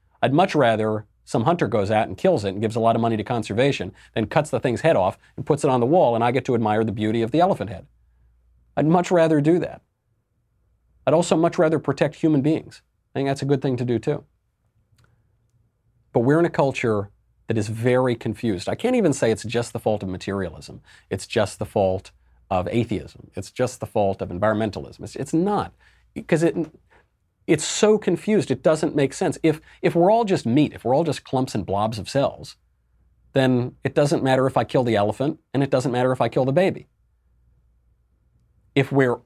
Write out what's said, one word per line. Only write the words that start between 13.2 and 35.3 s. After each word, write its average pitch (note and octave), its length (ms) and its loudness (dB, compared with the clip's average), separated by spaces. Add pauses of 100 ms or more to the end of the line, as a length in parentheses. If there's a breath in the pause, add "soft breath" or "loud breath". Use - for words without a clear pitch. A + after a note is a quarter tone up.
that's C#3 140 -2
a - 20 -2
good C3+ 160 0
thing C3 160 -2
to B2 80 -4
do, A#2+ 140 0
too. - 240 -4 (1900)
But B2 100 2
we're C#3+ 180 4
in E3+ 60 4
a D#3+ 40 -2
culture A#2 600 -2 (340)
that A2 140 -2
is G#2 80 -2
very B2 480 0
confused. A2 520 -4
I - 60 -4
can't B3+ 220 -2
even F#3 180 2
say A#2 160 0
it's A2 140 -2
just A#2 300 -6
the A2+ 60 -8
fault G#2+ 220 -2
of F#2+ 80 -6
materialism. F2+ 720 -8 (300 soft breath)
It's - 160 -6
just - 320 -2
the G#2 60 -6
fault F#2+ 440 -2 (400)
of F2+ 180 -2
atheism. G#2 680 -6
It's - 160 -12
just - 280 -4
the A2 60 -8
fault G2 380 -2
of E2+ 60 -8
environmentalism. G2+ 720 -4
It's, - 140 -14
it's - 180 -6
not, F#3 400 -2 (540 soft breath)
'cause E3 140 2
it, E3+ 140 2 (920 soft breath)
it's D#3 160 0
so G#3+ 340 2
confused, G3 540 0
it B2 100 -2
doesn't D#3 340 -2
make C#3 180 0
sense. - 280 -4
If, D#3+ 180 0 (220 soft breath)
if E3 140 -2
we're F3 160 4
all A#3 140 2
just F#3+ 200 -2
meat, C3 280 2
if - 120 -16
we're B2 100 2
all E3 80 2
just D#3 200 -4
clumps C3 320 -4
and G2 100 -4
blobs G#2+ 320 -2
of F#2 100 -10
cells, - 480 -4 (800)
then B2+ 500 0
it C#3+ 120 -4
doesn't D3 280 2
matter C3 220 2
if B2+ 100 -2
I A#2+ 80 2
kill B2+ 200 0
the A#2 120 2
elephant, G#2+ 440 0 (140)